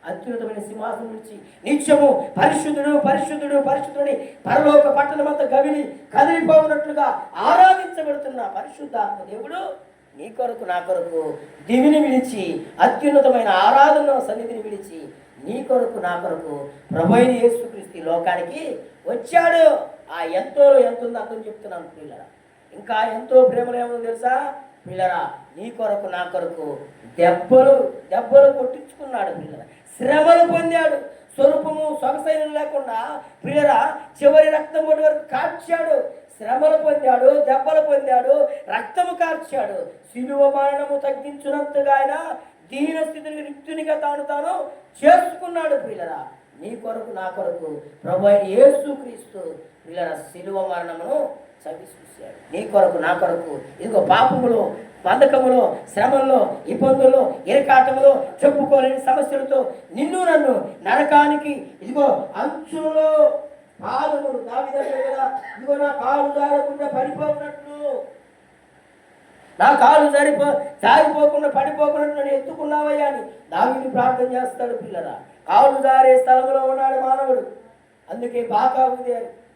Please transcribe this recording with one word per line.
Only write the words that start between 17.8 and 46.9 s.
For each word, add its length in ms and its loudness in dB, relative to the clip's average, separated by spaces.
ఈ 40 -16
లోకానికి 760 -4
వచ్చాడు. 720 4
ఆ 100 -8
ఎంతోలో 560 4
ఎంత 220 2
ఉందో 180 -8
అర్థం 180 -10
చెప్తున్నాను 520 -16
ప్రియులరా. 360 -20
ఇంకా 280 -4
ఎంతో 400 2
ప్రేమలో 360 2
ఏముందో 280 -6
తెలుసా 480 -4
ప్రియులరా? 460 -4
నీ 140 -14
కొరకు, 360 -6
నా 180 -6
కొరకు 540 -8
దెబ్బలు, 720 4
దెబ్బలు 420 6
కొట్టించుకున్నాడు 840 -8
ప్రియులరా. 300 -16
శ్రమలు 560 4
పొందాడు. 440 0
స్వరూపము, 680 0
సొగసైన 500 -4
లేకుండా 680 -8
ప్రియులరా, 540 0
చివరి 280 8
రక్తం 340 -2
పొడి 180 2
వరకు 280 0
కాచాడు. 800 -2
శ్రమలు 680 -2
పొందాడు, 680 4
దెబ్బలు 360 2
పొందాడు, 680 2
రక్తము 460 -4
కార్చాడు. 680 -6
శిలువ 680 -2
మరణము 480 -2
తగ్గించునంతగా 960 -4
ఆయన 220 0
దీన 300 -4
స్థితిని 400 -10
రిక్తునిగా 580 -8
తాను 240 -4
తాను 460 -6
చేసుకున్నాడు 720 2
ప్రియులరా. 520 -10
నీ 160 -14
కొరకు, 340 -12